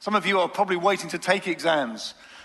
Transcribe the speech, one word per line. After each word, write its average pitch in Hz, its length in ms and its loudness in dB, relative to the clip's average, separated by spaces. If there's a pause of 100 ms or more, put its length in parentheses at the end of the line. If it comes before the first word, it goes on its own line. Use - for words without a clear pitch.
Some 208 140 -4
of 185 120 2
you 196 120 2
are 170 100 4
probably 190 280 0
waiting 180 320 2
to 160 100 -6
take 190 300 0
exams. 147 640 -2 (320)